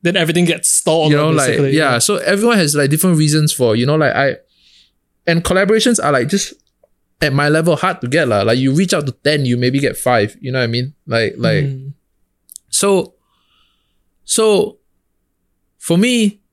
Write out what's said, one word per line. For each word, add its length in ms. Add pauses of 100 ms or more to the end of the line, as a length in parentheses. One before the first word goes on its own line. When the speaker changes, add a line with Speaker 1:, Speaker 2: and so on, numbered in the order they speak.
Speaker 1:
Then 120
everything 300
gets 240
stalled, 400
Speaker 2:
you 80
know, 140
like, 160 (100)
Speaker 1:
basically. 180
Speaker 2:
yeah. 180
Speaker 1:
Yeah. 40
Speaker 2:
So 200
everyone 440
has, 140
like, 160
different 260
reasons 340
for, 240
you 120
know, 80
like, 180
I, 220 (920)
and 180
collaborations 580
are, 120
like, 160
just 240 (680)
at 140
my 160
level 260
hard 260
to 60
get, 200
lah. 160
Like, 160
you 180
reach 160
out 140
to 40 (140)
ten, 240
you 80
maybe 220
get 180
five. 420
You 120
know 80
what 60
I 20
mean? 260 (140)
Like, 340
like, 240
Speaker 1:
Mm. 280 (760)
Speaker 2:
so, 460 (1080)
so 540 (1000)
for 180
me 420 (140)